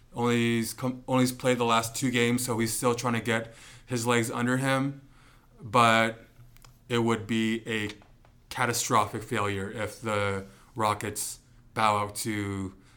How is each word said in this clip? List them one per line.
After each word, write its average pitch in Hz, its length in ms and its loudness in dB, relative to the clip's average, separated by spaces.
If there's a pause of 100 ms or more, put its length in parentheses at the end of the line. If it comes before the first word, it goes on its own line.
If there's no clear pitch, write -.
(160)
Only 117 400 2
he's 113 160 -2
come, 127 340 -6
only 127 160 2
he's 127 100 2
played 123 260 0
the 120 60 0
last 117 300 2
two 131 160 -2
games, 120 340 2
so 113 140 -2
he's 113 180 0
still 123 200 2
trying 120 180 -2
to 113 60 -2
get 117 340 -2 (320)
his 120 200 -4
legs 117 240 2
under 123 260 0
him. 135 440 0 (600)
But 113 580 4 (680)
it 120 100 0
would 113 280 0
be 113 420 0
a 107 220 -4 (580)
catastrophic 113 760 0
failure 101 480 -4
if 107 300 -8
the 101 440 -2 (300)
Rockets 104 640 -4 (360)
bow 110 240 4
out 101 180 -4
to 101 580 -4 (220)